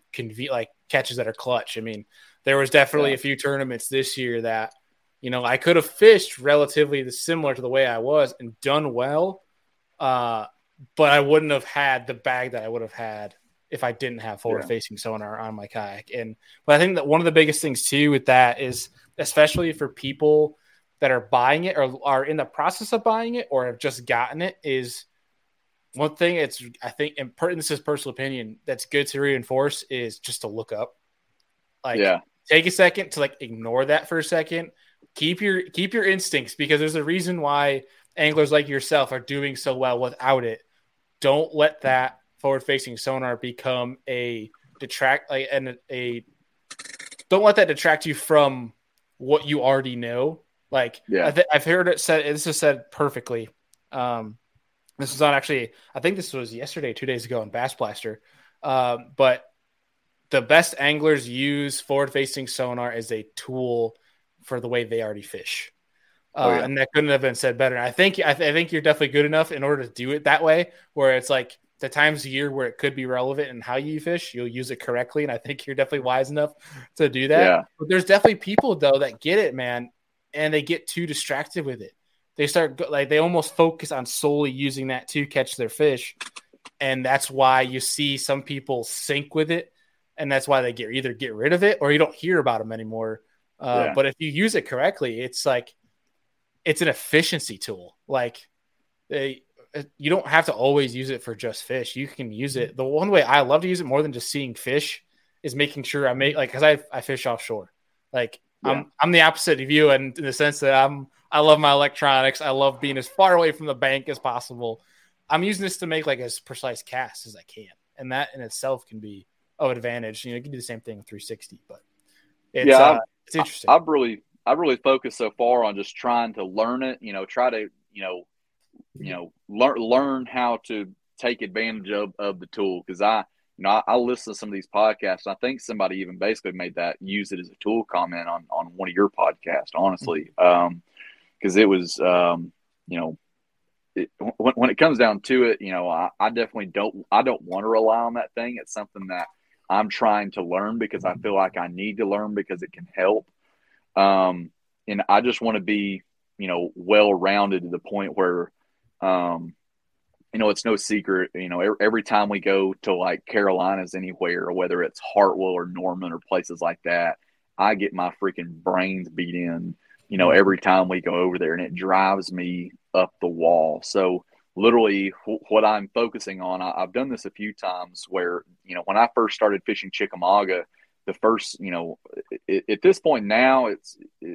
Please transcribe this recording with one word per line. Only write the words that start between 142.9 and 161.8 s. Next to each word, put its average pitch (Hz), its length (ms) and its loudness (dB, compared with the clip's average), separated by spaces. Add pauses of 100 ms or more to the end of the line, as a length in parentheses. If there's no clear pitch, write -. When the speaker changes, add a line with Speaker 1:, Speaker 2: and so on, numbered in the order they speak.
Speaker 2:
know, 82 180 -8 (800)
it, - 140 -4 (280)
when, 127 180 2
when 123 140 2
it 98 80 -2
comes 156 200 4
down 107 240 2
to 127 220 2
it, 117 180 2
you 98 100 -10
know, 90 180 -4
I, 85 200 -2 (100)
I 107 100 2
definitely 113 380 -4
don't, 101 440 -4
I 110 100 6
don't 127 200 0
wanna 92 260 -6
rely 110 320 4
on 117 160 -2
that - 180 -8
thing. 120 260 -8
It's - 140 -16
something 101 340 -12
that 90 200 -8 (420)
I'm 104 180 2
trying 104 440 2
to 98 120 -6
learn 101 360 -4
because 107 260 -6
I 104 100 0
feel 104 200 -4
like 95 220 2
I 87 100 -4
need 98 300 -8
to 107 120 -2
learn 104 240 -2
because 95 300 -6
it - 100 -16
can 87 220 -18
help. 95 320 2 (680)
Um, 95 560 2 (360)
and 104 200 -4
I 101 140 6
just 120 200 0
wanna 113 180 0
be, 98 440 -2 (340)
you 98 100 -8
know, 87 280 -4
well-rounded 98 880 4
to 87 60 -10
the 87 100 -6
point 98 380 -6
where, 87 340 0 (500)
um, 87 540 -2 (800)
you 110 60 -4
know, 107 100 2
it's - 160 -2
no 113 100 2
secret, 95 580 -2
you 90 140 -8
know, 87 140 -4
every, 101 180 2
every 107 240 0